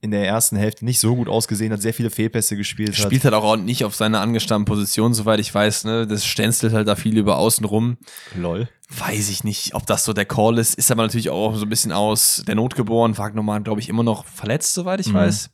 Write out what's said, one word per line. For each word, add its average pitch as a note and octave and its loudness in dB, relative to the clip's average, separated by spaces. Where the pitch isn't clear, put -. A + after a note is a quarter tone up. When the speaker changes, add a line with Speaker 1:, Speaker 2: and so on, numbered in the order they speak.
Speaker 1:
in G#2+ -4
der G2+ 2
ersten A2 0
Hälfte G#2+ 0
nicht A#2+ 0
so A#2 2
gut A#2+ -2
ausgesehen A2 0
hat, G2+ -4
sehr A2 0
viele A#2 -2
Fehlpässe A2 -2
gespielt G2+ -4
hat. G2 -2
Speaker 2:
Spielt G#2+ 2
halt A#2 6
auch G#2+ 4
nicht A#2+ -2
auf G#2 -4
seiner G#2+ 2
angestammten G#2+ 0
Position, G#2+ 2
soweit A2 2
ich G#2+ -4
weiß, G#2+ 2
ne? A2+ -2
Das G#2 -2
stänzelt A2 0
halt G#2+ 2
da G#2 2
viel A2 0
über G2+ 4
außen G#2+ 2
rum. A2+ 0
Speaker 1:
Lol. F2+ -4
Speaker 2:
Weiß G#2+ -4
ich G2 -6
nicht, - -4
ob A2+ -6
das G2+ 0
so A2 -2
der G2+ 0
Call A2+ 2
ist. A2+ 2
Ist - 2
aber A#2 2
natürlich A2 -2
auch G#2+ -2
so G#2+ -2
ein G#2 -4
bisschen G#2+ -2
aus G#2 2
der G#2 0
Not A#2 0
geboren. A2+ 2
Wagnumann, G#2 -4
glaub G#2+ -4
ich, A2+ -8
immer A2+ 0
noch A2+ 0
verletzt, - -4
soweit F#3 -4
ich F#3 -4
Speaker 1:
Mhm. G#2+ -2
Speaker 2:
weiß. - 2